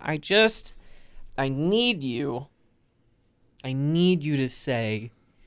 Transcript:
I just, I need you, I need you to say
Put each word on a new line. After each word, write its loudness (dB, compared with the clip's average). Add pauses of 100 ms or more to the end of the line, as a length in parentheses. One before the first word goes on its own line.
I -2
just, 2 (640)
I 0
need 2
you, -4 (1160)
I -6
need 2
you 0
to 0
say -4 (360)